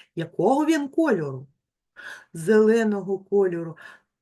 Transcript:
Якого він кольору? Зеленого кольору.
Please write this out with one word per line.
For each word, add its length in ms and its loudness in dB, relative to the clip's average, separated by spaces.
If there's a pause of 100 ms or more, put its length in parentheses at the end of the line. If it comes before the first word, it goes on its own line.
(160)
Якого 500 0
він 220 0
кольору? 580 -2 (880)
Зеленого 840 2
кольору. 580 -2 (460)